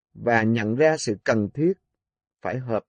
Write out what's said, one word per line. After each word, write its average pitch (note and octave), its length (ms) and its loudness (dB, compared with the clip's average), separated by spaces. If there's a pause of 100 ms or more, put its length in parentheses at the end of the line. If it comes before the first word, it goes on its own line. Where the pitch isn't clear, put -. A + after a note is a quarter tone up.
(140)
và A2+ 300 2
nhận A2 320 0
ra D#3 220 2
sự G#2+ 260 -4
cần A2 260 0
thiết E3 240 -2 (680)
phải G#2 180 -6
hợp A#2 300 -4